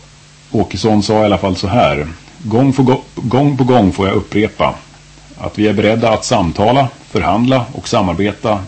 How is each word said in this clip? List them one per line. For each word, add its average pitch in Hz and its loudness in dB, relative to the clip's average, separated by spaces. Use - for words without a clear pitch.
Åkesson 107 0
sa 107 2
i 107 2
alla 101 2
fall 92 -2
så 101 -6
här: 76 0
"Gång 127 2
på 135 2
gå-, 127 2
gång 135 0
på 131 0
gång 120 4
får 95 -2
jag 104 0
upprepa 101 -2
att - -8
vi 107 2
är 104 2
beredda 110 2
att 110 0
samtala, 113 0
förhandla 117 0
och - -12
samarbeta 101 -2